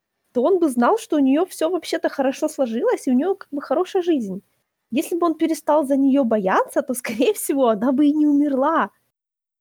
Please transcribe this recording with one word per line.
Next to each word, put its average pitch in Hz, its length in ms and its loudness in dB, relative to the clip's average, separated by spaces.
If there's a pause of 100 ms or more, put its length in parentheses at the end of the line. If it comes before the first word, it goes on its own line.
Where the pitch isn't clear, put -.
(340)
то 240 100 0
он 349 160 2
бы 330 100 2
знал, 247 300 2
что - 180 -2
у - 20 2
неё 277 260 2
всё 320 240 -4
вообще-то 330 400 -4
хорошо 277 400 -2
сложилось, 294 580 -2
и 269 40 0
у 247 40 2
неё, 349 200 0
как - 160 -20
бы, 285 100 -8
хорошая 349 420 -2
жизнь. 226 380 -2 (500)
Если 320 260 -2
бы 349 100 0
он 330 80 0
перестал 311 500 0
за 269 120 0
неё 277 280 4
бояться, 226 580 0
то, 254 100 -6 (120)
<laughs> 233 240 0
скорее 427 40 0
всего, 269 360 0
она 220 240 0
бы 294 140 4
и 285 60 4
не 302 140 2
умерла. 285 640 2 (680)